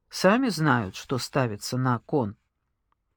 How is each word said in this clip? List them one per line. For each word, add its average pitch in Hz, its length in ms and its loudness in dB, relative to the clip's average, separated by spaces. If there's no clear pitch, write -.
сами 240 400 2
знают, 139 480 0
что - 220 -6
ставится 123 580 -4
на 127 220 0
кон. 120 360 -2